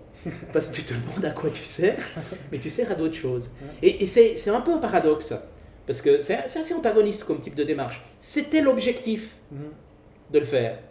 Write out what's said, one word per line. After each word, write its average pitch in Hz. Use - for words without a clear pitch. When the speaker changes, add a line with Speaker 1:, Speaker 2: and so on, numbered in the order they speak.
Speaker 1:
<laughs> -
Speaker 2:
parce 156
que -
tu 143
te 120
demandes 120
à 139
quoi 151
tu -
sers, -
mais 143
tu 151
sers 226
à 185
d'autres 160
choses. 123
Speaker 1:
Ouais. 143
Speaker 2:
Et, 208
et 190
c'est, 226
c'est -
un 240
peu 339
un 311
paradoxe, 156
parce -
que -
c'est, -
c'est 320
assez 330
antagoniste 214
comme -
type -
de 147
démarche. 139
C'était 302
l'objectif 233
Speaker 1:
Mhm. 143
Speaker 2:
de 147
le 147
faire. 120